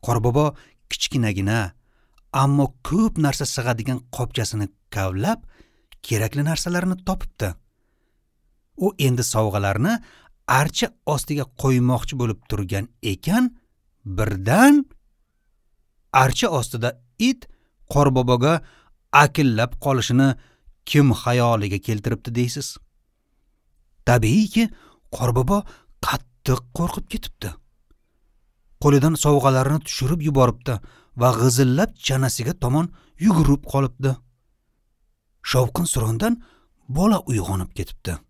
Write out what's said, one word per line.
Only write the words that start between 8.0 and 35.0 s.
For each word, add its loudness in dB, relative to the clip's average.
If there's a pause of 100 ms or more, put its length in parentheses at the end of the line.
U -2 (100)
endi 0
sovg'alarni -2 (540)
archa 0 (180)
ostiga -4 (160)
qo'ymoqchi 0
bo'lib -4
turgan -4 (180)
ekan, 0 (600)
birdan 4 (1400)
archa 2
ostida -2 (300)
it 0 (480)
Qorboboga 2 (600)
akillab 2
qolishini 2 (560)
kim 4
xayoliga 0
keltiribdi -6
deysiz? -4 (1400)
Tabiiyki, 2 (500)
Qorbobo 0 (440)
qattiq -4 (140)
qo'rqib -6
ketibdi. -12 (1300)
Qo'lidan 4
sovg'alarini 2
tushirib -4
yuboribdi 2 (440)
va 4
g'izillab 2
chanasiga -2
tomon 0 (320)
yugurib 2
qolibdi. -2 (1300)